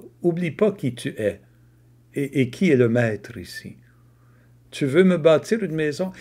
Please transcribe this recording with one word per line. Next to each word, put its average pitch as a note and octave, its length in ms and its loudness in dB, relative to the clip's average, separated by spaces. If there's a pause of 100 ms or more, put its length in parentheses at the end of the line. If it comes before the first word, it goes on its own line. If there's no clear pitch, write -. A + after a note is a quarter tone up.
(220)
oublie E3+ 300 -2
pas G#3 220 0
qui C3 200 -4
tu C3+ 240 -8
es G#2 220 -2 (720)
et, C#3 280 -2
et B2 80 0
qui F#3 200 0
est C#3+ 60 4
le B2 140 4
maître A2+ 480 -2
ici. - 400 -16 (920)
Tu - 140 -4
veux D3+ 200 4
me F3+ 100 4
bâtir D#3+ 480 2
une D#3+ 120 -6
maison ? » D#3 460 -4